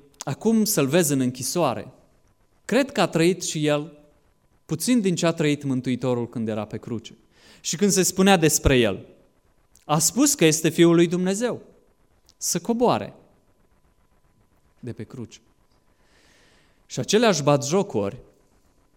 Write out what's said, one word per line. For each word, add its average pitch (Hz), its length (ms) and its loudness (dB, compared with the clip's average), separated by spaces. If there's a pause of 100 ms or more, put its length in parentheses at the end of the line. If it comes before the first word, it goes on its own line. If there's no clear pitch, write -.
(180)
acum 220 480 -2
să-l 143 220 0
vezi 147 260 2
în 135 60 0
închisoare, 127 720 -4 (720)
cred 269 260 0
că 208 100 -2
a 165 60 2
trăit 175 360 0
și 151 220 -4
el 147 320 -2 (680)
puțin 240 360 0
din 190 140 0
ce 175 100 -2
a 165 60 4
trăit 151 320 0
Mântuitorul 127 680 -2
când 113 180 -6
era 107 180 -4
pe 107 120 -12
cruce. - 360 -10 (480)
Și - 140 -6
când 202 160 2
se 185 120 2
spunea 190 340 4
despre 151 400 4
el, 107 280 0 (800)
"A 151 140 0
spus 262 340 0
că - 120 2
este 160 240 2
Fiul 170 260 4
lui 170 120 4
Dumnezeu, 185 540 -4 (760)
să - 220 -6
coboare 226 540 -2 (1700)
de 120 140 -12
pe 110 100 -14
cruce." 117 360 -16 (1500)
Și - 140 -10
aceleași 202 440 2
batjocori 139 760 0 (800)